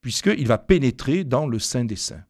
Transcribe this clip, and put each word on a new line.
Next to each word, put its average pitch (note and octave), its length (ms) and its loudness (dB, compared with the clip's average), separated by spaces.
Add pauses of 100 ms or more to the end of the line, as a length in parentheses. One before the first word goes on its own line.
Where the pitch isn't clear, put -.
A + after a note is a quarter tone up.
puisqu'il C#3+ 460 0
va A2 120 2
pénétrer D3 640 2
dans C#3 240 -2
le A#2 100 -4
Saint B2 280 -4
des A2 100 -4
Saints. - 340 -10